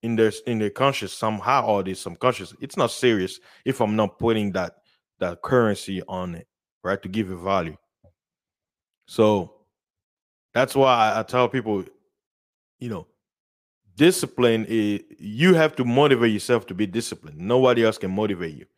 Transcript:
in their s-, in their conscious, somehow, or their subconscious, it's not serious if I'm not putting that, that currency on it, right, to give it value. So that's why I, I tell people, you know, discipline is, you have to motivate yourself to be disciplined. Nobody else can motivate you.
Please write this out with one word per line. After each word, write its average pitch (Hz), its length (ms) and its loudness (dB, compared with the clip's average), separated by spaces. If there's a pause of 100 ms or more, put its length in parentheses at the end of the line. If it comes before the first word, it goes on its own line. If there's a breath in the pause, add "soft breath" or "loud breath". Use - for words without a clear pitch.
in 117 140 -2
their 110 140 4
s-, 104 180 -8
in 117 120 -2
their 104 100 -2
conscious, 127 420 -2
somehow, 113 540 -2
or 101 180 0
their 95 120 -6
subconscious, 92 640 -6
it's - 160 -12
not 123 120 0
serious 107 500 0 (260 soft breath)
if 131 160 -2
I'm 107 140 0
not 107 220 0
putting 110 360 -2
that, 90 240 -6 (420)
that 87 220 -6
currency 104 680 0
on 90 280 -8
it, 82 120 -18 (360)
right, 98 200 -4
to 92 60 -12
give 98 200 -4
it 92 60 -10
value. 87 400 -2 (1300)
So 104 460 2 (1000)
that's 123 200 0
why 123 380 4
I, 107 80 -2
I 110 40 -4
tell 123 260 0
people, 107 340 -4 (960)
you 123 100 -10
know, 95 180 -10 (880)
discipline 123 720 2
is, 104 340 0 (180)
you 127 340 2
have 156 220 4
to 131 100 -2
motivate 120 480 4
yourself 110 340 0
to 98 60 -12
be 98 140 -2
disciplined. 87 500 -8
Nobody 120 460 4
else 110 160 2
can 95 100 -6
motivate 92 460 -4
you. - 100 -20 (120)